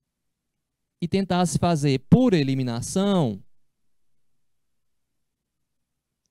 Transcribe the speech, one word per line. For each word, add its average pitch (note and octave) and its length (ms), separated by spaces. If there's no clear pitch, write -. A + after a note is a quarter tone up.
e E3+ 80
tentassem F3+ 500
fazer D3 420
por B3 240
eliminação, C3+ 1080